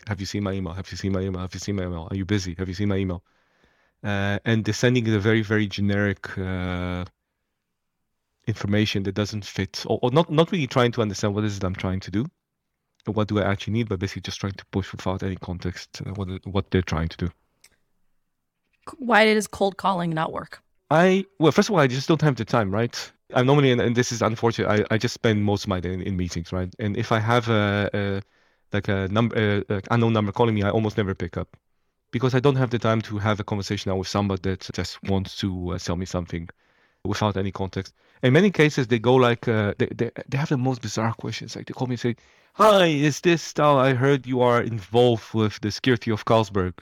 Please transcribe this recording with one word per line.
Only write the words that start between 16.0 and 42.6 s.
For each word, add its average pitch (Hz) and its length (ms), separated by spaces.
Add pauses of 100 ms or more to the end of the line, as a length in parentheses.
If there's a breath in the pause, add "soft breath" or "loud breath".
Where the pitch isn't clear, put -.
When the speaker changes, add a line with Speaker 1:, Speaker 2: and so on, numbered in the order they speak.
Speaker 1:
uh, 98 80
what, 95 140 (180)
what 98 240
they're 92 240
trying 82 140
to - 100
do. 87 120 (1600)
Speaker 2:
C-, - 100
why 226 260
does 214 220
cold 196 320
calling 175 320
not 160 220
work? - 300 (280)
Speaker 1:
I, 185 340 (140)
well, 156 140
first - 160
of 214 60
all, 165 60
I 139 60
just 131 220
don't 160 140
have 143 140
the 113 80
time, 107 260
right? 113 420 (220)
I'm 127 120
normally, 139 240
and, 120 100
and 117 140
this 123 160
is 117 120
unfortunate, 113 460 (220)
I, 110 40
I 110 40
just 117 160
spend 107 300
most 101 200
of 104 40
my 92 120
day 90 120
in, 92 100
in 95 140
meetings, 87 360
right? 92 280
And 104 160
if 113 160
I 110 80
have 117 280
a, 104 460
a, 98 280 (500)
like, 104 160
a 95 200
num-, 107 280
a, 104 320
a 98 220
unknown 117 220
number 104 200
calling 117 220
me, 104 100
I 101 60
almost 107 260
never 95 180
pick - 220
up - 200 (560)
because 123 220
I 127 60
don't 131 160
have 127 140
the 120 80
time 113 240
to 104 160
have 104 220
a - 40
conversation 101 460
now 95 80
with 92 100
somebody 98 420
that - 240
just - 300
wants 95 340
to, 90 340
uh, 90 60
sell 87 180
me 92 100
something, 85 420 (560)
without 101 320
any 98 160
context. 95 420 (280 soft breath)
In 127 100
many 180 180
cases, 147 360
they 117 120
go 123 160
like, 120 340
uh, 107 300
they, 120 80
they, 117 240 (180)
they 135 100
have 156 120
the 143 80
most 127 240
bizarre 110 320
questions. 113 420
Like, 107 100
they - 60
call 131 140
me 123 80
and 117 60
say, 120 160 (380 soft breath)
"Hi, 196 320